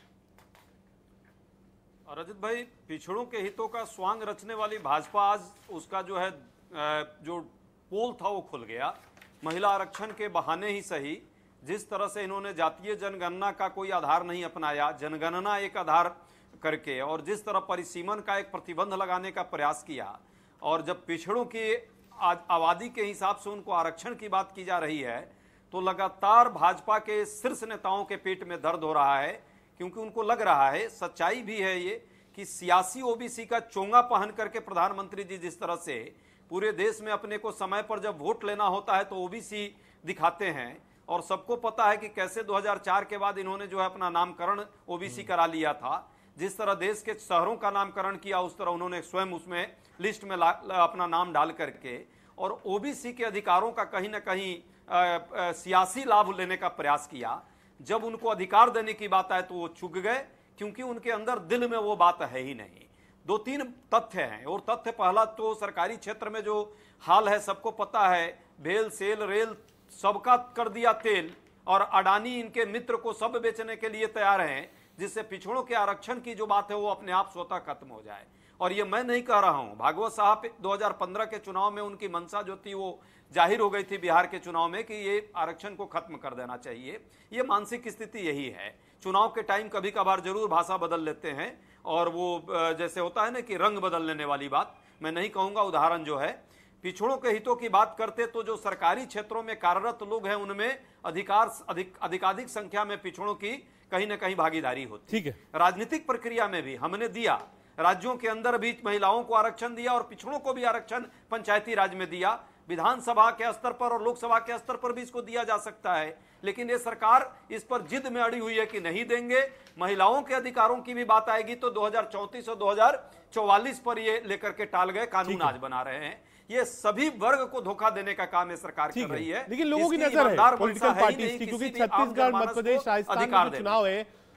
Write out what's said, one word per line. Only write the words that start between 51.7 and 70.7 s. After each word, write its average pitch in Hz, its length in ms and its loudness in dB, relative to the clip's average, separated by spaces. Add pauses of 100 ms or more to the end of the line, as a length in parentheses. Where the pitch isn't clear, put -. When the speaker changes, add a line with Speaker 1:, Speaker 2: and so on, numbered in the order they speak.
Speaker 1:
और 190 280 -6
ओबीसी 226 480 -4
के 233 100 -4
अधिकारों 208 480 2
का 226 120 -2
कहीं 196 260 -4
ना 214 100 -6
कहीं, 185 420 -4 (280)
अ, 175 440 4
अ, 175 180 0
सियासी 185 520 2
लाभ 208 340 6
लेने 185 200 -2
का 180 100 -2
प्रयास 147 400 0
किया। 123 360 -8 (380)
जब 208 220 -2
उनको 226 260 -4
अधिकार 208 400 6
देने 220 240 -2
की 214 140 -6
बात 190 240 2
आए 185 100 2
तो 180 140 -8
वो 170 120 -6
चूक 170 260 -12
गए, 226 340 -2 (300)
क्योंकि 208 260 -10
उनके 233 280 -6
अंदर 220 280 -2
दिल 233 280 0
में 233 100 -2
वो 208 180 0
बात 175 260 6
है 131 180 -4
ही 131 140 -6
नहीं। 98 320 -16 (420)
दो 196 100 0
तीन 254 380 -6 (200)
तथ्य 226 260 0
हैं, 113 240 -4
और 180 140 -4 (100)
तथ्य 226 220 -2
पहला 202 340 4
तो 220 300 -4
सरकारी 202 420 -4
क्षेत्र 208 320 -8
में 214 140 -8
जो 208 340 -4 (240)
हाल 202 280 6
है 208 100 4
सबको 202 320 -4
पता 202 380 2
है, 175 340 0 (180)
भेल, 208 280 0
सेल, 208 300 -4
रेल 214 360 -2 (460)
सबका 247 360 4
कर 240 320 -2
दिया 233 240 4